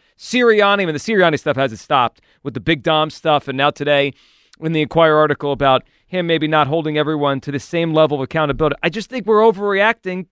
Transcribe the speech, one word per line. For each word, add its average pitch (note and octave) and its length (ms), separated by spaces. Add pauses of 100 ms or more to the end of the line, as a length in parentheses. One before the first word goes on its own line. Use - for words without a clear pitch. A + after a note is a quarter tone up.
(180)
Sirianni, A#3 440
I G3+ 140 (100)
mean, - 60
the D3 80
Sirianni F3+ 400
stuff C#3 160
hasn't C3 240
stopped B2+ 400 (240)
with B2 120
the B2 40
Big D#3+ 240
Dom D#3 260
stuff, D3 380
and C3 100
now C#3+ 120
today C#3+ 420 (480)
in D#3+ 140
the D#3 80
Inquirer D#3 360
article D3 360
about C3+ 300 (220)
him F3+ 220
maybe D#3+ 180
not D3+ 220
holding D3+ 300
everyone D3 420
to - 100
the C#3+ 100
same E3 340
level D3+ 240
of C3+ 40
accountability. C#3+ 640
I E3+ 60
just F#3+ 200
think A#3+ 160
we're G#3+ 140 (100)
overreacting G3 840